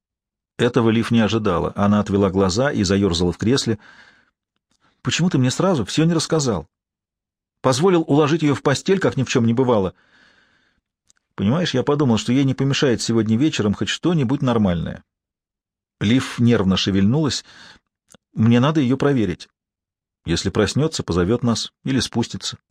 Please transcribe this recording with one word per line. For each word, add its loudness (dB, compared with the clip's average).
Этого 2
Лив 0
не 2
ожидала. 0
Она 2
отвела 0
глаза 0
и 0
заёрзала 0
в -6
кресле. -2
«Почему -2
ты -2
мне 2
сразу 0
всё 0
не 2
рассказал? -2
Позволил 2
уложить 0
её 2
в -8
постель, 0
как -2
ни 0
в -8
чём 2
не 2
бывало». 0
«Понимаешь, -2
я 0
подумал, 2
что -2
ей 2
не 0
помешает 0
сегодня 0
вечером 0
хоть -6
что-нибудь -2
нормальное». 0
Лив 0
нервно 2
шевельнулась. 0
«Мне 4
надо 0
её 0
проверить. -2
Если -2
проснётся, -2
позовёт 0
нас -4
или -2
спустится. -6